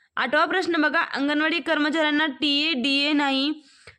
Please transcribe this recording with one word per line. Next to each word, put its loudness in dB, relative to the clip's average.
आठवा 2
प्रश्न 0
बघा, 2
अंगणवाडी -2
कर्मचाऱ्यांना 0
टीए, 0
डीए 0
नाही. 0